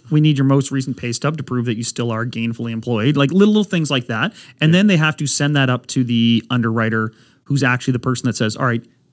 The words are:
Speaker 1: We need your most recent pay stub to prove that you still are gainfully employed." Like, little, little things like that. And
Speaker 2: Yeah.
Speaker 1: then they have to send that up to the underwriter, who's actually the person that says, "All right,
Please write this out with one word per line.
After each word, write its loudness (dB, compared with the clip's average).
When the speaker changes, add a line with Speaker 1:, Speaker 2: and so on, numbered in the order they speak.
Speaker 1:
We 2
need 4
your 2
most 2
recent -4
pay -6
stub -4
to -8
prove -4
that -2
you -6
still -4
are -4
gainfully -6
employed." 0
Like, 2
little, 4
little 2
things -2
like -2
that. -4
And 4
Speaker 2:
Yeah. 4
Speaker 1:
then 4
they 4
have 0
to -4
send 0
that 2
up -2
to 0
the 2
underwriter, -2
who's 0
actually 2
the -2
person -4
that -2
says, -2
"All -4
right, -2